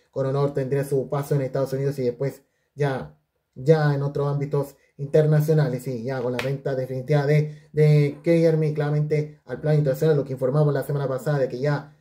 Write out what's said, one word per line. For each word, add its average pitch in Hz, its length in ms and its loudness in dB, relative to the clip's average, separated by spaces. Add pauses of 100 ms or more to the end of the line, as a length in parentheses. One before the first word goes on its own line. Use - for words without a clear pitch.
(120)
con 135 160 -4
honor 139 260 -2
tendría 139 300 -2
su 131 260 -2
paso 143 240 -2
en 143 80 2
Estados 131 320 -2
Unidos 139 240 -4
y 131 60 -4
después 131 400 -4 (320)
ya, 131 420 -4 (380)
ya 147 400 2
en 139 80 -2
otros 143 240 -2
ámbitos 143 480 -4 (220)
internacionales, 151 840 2
sí, 123 220 -8
ya 131 180 -4
con 123 100 -4
la 127 120 -6
venta 139 320 -4
definitiva 131 500 -2
de, 151 460 0
de 147 520 4
K-Army, 160 520 2
claramente 151 720 -2
al 123 140 -10
plano 151 200 2
internacional, 151 360 2
lo 135 80 2
que 131 100 -6
informamos 143 420 2
la 135 80 -2
semana 139 240 -2
pasada 135 320 -2
de 156 100 0
que 180 100 -8
ya 143 420 -4